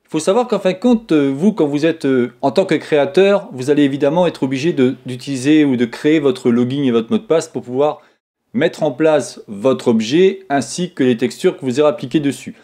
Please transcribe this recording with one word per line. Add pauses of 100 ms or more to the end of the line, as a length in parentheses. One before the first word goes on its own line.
Il
faut
savoir
qu'en
fin
de
compte,
euh,
vous,
quand
vous
êtes,
euh, (100)
en
tant
que
créateur,
vous
allez
évidemment
être
obligé
de, (100)
d'utiliser
ou
de
créer
votre
login
et
votre
mot
de
passe
pour
pouvoir (500)
mettre
en
place
votre
objet
ainsi
que
les
textures
que
vous
aurez
appliquées
dessus.